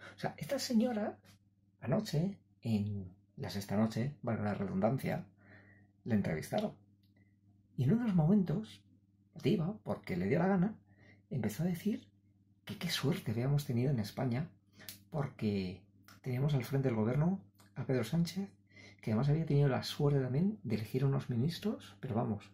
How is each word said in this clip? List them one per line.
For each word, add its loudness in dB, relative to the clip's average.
O -20
sea, -6
esta -4
señora, 0
anoche, -2
en -2
La -8
Sexta -4
Noche, 0
valga -2
la 0
redundancia, 0
la 0
entrevistaron. 0
Y 2
en 4
unos 2
momentos, 2
nativa, 0
porque -6
le 0
dio 2
la 2
gana, 2
empezó -2
a 0
decir -4
que -10
qué -4
suerte 0
habíamos 0
tenido 2
en 2
España, -2
porque -2
teníamos 0
al 2
frente 0
del 0
gobierno 2
a -4
Pedro 0
Sánchez, -2
que -2
además 2
había 4
tenido 4
la 2
suerte 2
también 0
de -2
elegir -2
unos 2
ministros, -2
pero -4
vamos, -2